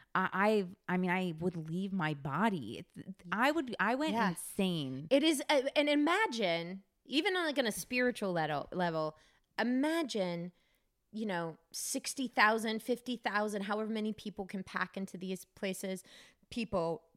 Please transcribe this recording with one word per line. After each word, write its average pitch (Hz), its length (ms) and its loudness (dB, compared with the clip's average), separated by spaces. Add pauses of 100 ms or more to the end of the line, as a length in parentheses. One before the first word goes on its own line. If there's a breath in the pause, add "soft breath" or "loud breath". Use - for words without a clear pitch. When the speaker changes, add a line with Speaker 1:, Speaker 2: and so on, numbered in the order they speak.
(140 loud breath)
Speaker 1:
I, 196 500 2 (240)
I, 180 60 0
I - 20 2
mean, 180 140 0
I 180 300 0
would 170 280 -4
leave 185 240 -4
my 156 220 0
body. 143 640 -2
It's, - 360 -14 (180)
I 240 180 4
would, 277 300 -2
I 214 140 2
went 262 200 0
Speaker 2:
Yeah. 220 160 2
Speaker 1:
insane. 160 800 -2
Speaker 2:
It 269 120 8
is, 311 280 4
uh, 285 120 6 (140)
and 294 120 4
imagine, 226 960 2 (240)
even 349 300 2
on, 349 100 2
like, 294 120 0
on 254 80 2
a 208 60 0
spiritual 247 600 0
level, 151 400 0
level, 160 440 0 (420 soft breath)
imagine, 226 920 0 (600)
you 214 140 -6
know, 170 300 -2 (160)
sixty - 560 -4
thousand, 220 540 4
fifty 240 340 -2
thousand, 208 460 -2
however 214 280 -2
many 214 220 0
people 202 340 -8
can 190 180 -8
pack 185 320 -4
into 196 200 -8
these 185 280 -6
places, 190 580 -6 (480 loud breath)
people 170 520 -2 (140)